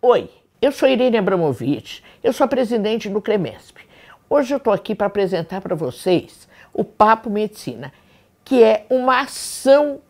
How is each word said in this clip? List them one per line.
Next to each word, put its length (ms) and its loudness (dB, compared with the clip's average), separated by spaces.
Oi, 280 2
eu 100 2
sou 160 0
Irene 300 2
Abramovich, 840 -2
eu 80 2
sou 140 0
a 20 -4
presidente 640 -2
do 120 -4
cremesp. 580 -4
Hoje 240 0
eu 40 -2
tô 140 0
aqui 240 -2
pra 120 -2
apresentar 520 -2
pra 160 -6
vocês 720 -4
o 120 -4
Papo 440 2
Medicina, 640 -8
que 180 4
é 260 2
uma 300 0
ação 800 0